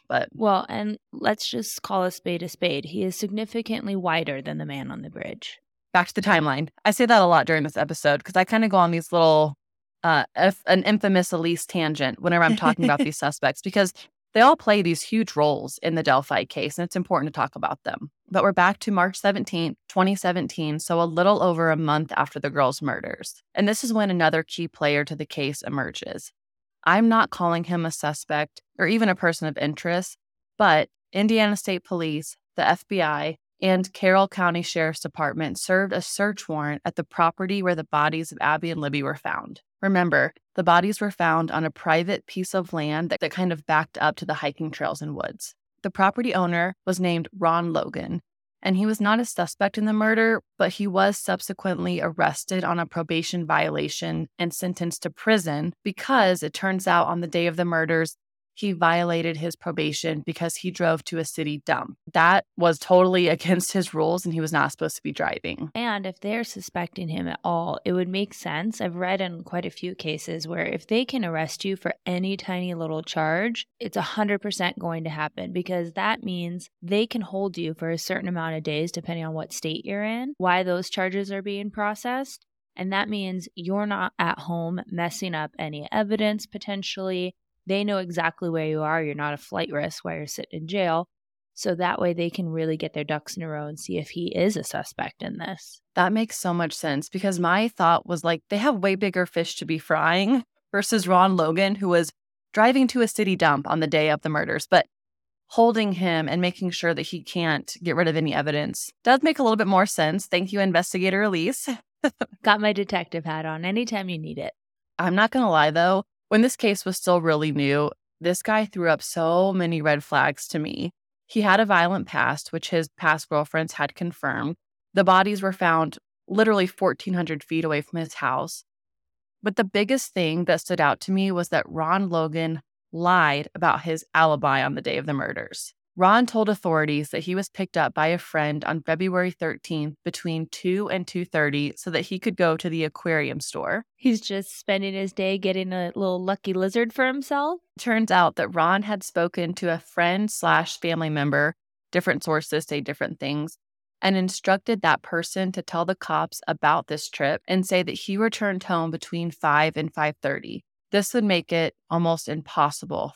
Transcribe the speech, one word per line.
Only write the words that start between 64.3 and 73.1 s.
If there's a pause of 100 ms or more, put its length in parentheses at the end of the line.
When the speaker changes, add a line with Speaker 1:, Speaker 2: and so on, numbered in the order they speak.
Speaker 1:
he
was
not
supposed
to
be
driving.
Speaker 2:
And
if
they're
suspecting
him
at
all,
it
would
make
sense.
I've
read
in
quite
a
few
cases
where
if
they
can
arrest
you
for (100)
any
tiny
little
charge, (140)